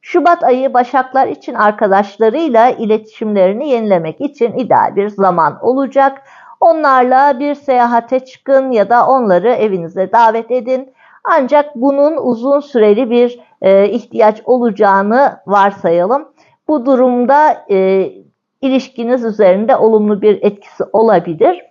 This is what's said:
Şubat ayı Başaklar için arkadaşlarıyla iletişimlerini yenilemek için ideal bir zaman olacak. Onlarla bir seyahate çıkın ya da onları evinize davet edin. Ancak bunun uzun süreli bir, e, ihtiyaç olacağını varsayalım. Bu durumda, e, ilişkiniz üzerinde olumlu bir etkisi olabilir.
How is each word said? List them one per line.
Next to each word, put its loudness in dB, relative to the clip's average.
Şubat 0
ayı 0
Başaklar -2
için -10
arkadaşlarıyla 0
iletişimlerini -4
yenilemek -2
için -4
ideal -2
bir -2
zaman -2
olacak. -2
Onlarla 2
bir -4
seyahate -2
çıkın -2
ya 0
da 4
onları 2
evinize -4
davet 0
edin. -4
Ancak 0
bunun 0
uzun -2
süreli 0
bir, 0
e, 4
ihtiyaç -2
olacağını 0
varsayalım. 0
Bu -2
durumda, 2
e, 0
ilişkiniz -4
üzerinde 2
olumlu 0
bir 2
etkisi -4
olabilir. 0